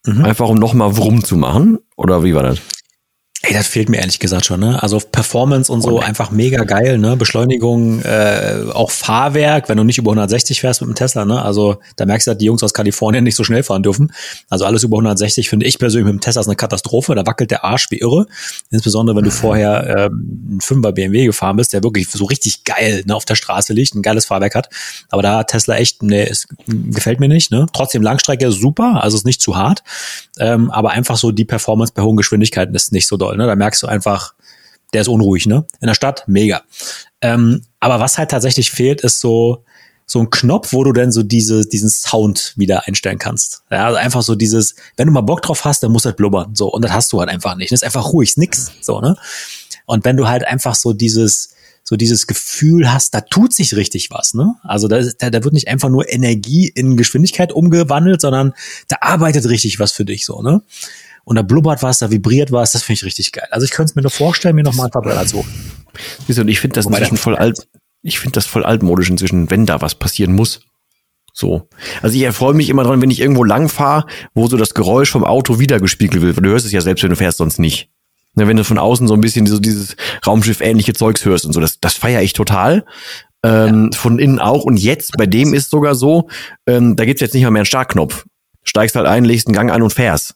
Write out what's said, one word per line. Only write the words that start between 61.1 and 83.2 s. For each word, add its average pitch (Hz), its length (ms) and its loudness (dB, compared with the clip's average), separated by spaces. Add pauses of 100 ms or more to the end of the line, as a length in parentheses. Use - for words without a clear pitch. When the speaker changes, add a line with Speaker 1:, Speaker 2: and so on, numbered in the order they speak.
Speaker 1:
Und 117 120 0
da 110 60 2
blubbert 147 400 2
was, 127 180 0
da 113 100 -4
vibriert 117 420 2
was, 120 200 0
das - 100 -4
finde 107 160 -2
ich - 60 -10
richtig - 280 -6
geil. - 180 -12
Also 123 140 -2
ich 131 60 -4
könnte 160 200 -2
es - 60 -20
mir 139 60 0
nur 139 80 0
vorstellen, 170 460 0
mir 151 80 4
nochmal 127 220 0
einen 117 60 -6
Verbrenner 107 340 -2
zu 101 120 -4
holen. - 340 -10 (540)
Speaker 2:
Siehst 120 120 0
du, 117 40 0
und 104 60 2
ich 107 120 0
find 131 160 -4
das 107 100 0
Speaker 1:
Wobei 107 120 0
Speaker 2:
inzwischen 107 180 0
Speaker 1:
der - 60 -4
Speaker 2:
voll 110 140 0
alt-, 110 320 -2 (340)
ich - 160 -6
find - 180 -6
das 104 100 -2
voll - 180 -2
altmodisch 90 460 2
inzwischen, 90 400 0
wenn 98 160 2
da 78 140 0
was 78 140 -4
passieren 92 400 -2
muss. 110 260 0 (720)
So. 90 360 -4 (340)
Also 127 140 -2
ich 131 60 2
erfreue 127 320 0
mich 156 140 2
immer 135 160 2
dran, 127 160 4
wenn 131 100 4
ich - 100 -2
irgendwo 131 240 4
lang 120 240 2
fahre, 147 380 0 (280)
wo 117 140 2
so 123 80 0
das 110 180 0
Geräusch 110 360 2
vom - 140 0
Auto 123 340 2
widergespiegelt 101 640 2
wird, 87 140 2
weil 92 60 0
du 98 80 4
hörst 117 160 0
es 101 60 -6
ja 95 80 0
selbst, 90 220 0
wenn 92 80 0
du 85 60 2
fährst, 87 220 -2
sonst 78 200 -2
nicht. 80 300 -2 (460)
Ne, 107 140 4
wenn 110 80 4
du 107 80 2
von 107 140 0
außen 120 300 2
so 107 60 4
ein 107 60 6
bisschen 110 260 2
so 104 120 2
dieses 101 360 -2 (320)
Raumschiff-ähnliche 107 680 2
Zeugs 110 300 0
hörst 92 200 2
und 76 80 -4
so, 82 80 0
das, 78 200 -2
das 87 140 -2
feier 120 280 0
ich 98 100 0
total. 104 520 2 (600)